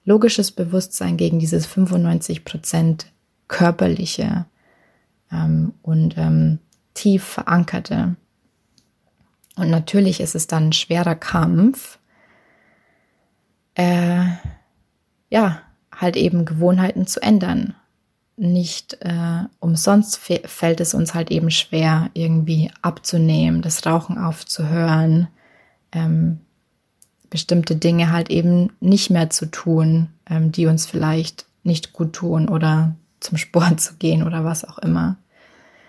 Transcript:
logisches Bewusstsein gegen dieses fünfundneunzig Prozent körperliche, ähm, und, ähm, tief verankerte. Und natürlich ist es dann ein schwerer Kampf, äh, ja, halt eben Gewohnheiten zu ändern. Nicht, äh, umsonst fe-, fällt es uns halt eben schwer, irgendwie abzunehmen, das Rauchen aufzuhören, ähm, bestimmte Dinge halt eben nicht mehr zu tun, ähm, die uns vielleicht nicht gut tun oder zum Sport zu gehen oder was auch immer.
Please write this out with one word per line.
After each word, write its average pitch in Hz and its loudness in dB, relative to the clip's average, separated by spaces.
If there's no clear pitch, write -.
logisches 214 4
Bewusstsein 180 -2
gegen 165 0
dieses 160 0
fünfundneunzig 170 0
Prozent 165 -2
körperliche, 170 0
ähm, 160 0
und, 160 0
ähm, 156 2
tief 196 2
verankerte. 175 -2
Und 170 -2
natürlich 165 2
ist - -4
es 160 -4
dann 160 0
ein 151 2
schwerer 170 -2
Kampf, 175 2
äh, 175 2
ja, 202 2
halt - -2
eben 170 0
Gewohnheiten 180 0
zu - -8
ändern. 190 0
Nicht, 180 -2
äh, 170 -4
umsonst 196 2
fe-, 170 -4
fällt 165 -2
es 165 -2
uns 165 -2
halt 165 -4
eben 165 0
schwer, 160 0
irgendwie 160 0
abzunehmen, 160 0
das 160 -4
Rauchen 165 -2
aufzuhören, 160 0
ähm, 160 -2
bestimmte 170 -2
Dinge 170 2
halt 170 -2
eben 175 2
nicht 196 2
mehr 165 2
zu - -4
tun, 160 0
ähm, 160 0
die 165 0
uns 160 2
vielleicht 160 -4
nicht 165 -2
gut 160 -4
tun 165 -2
oder 160 2
zum - -4
Sport 170 2
zu - -6
gehen 160 0
oder 160 -4
was 160 -6
auch - -20
immer. 170 -2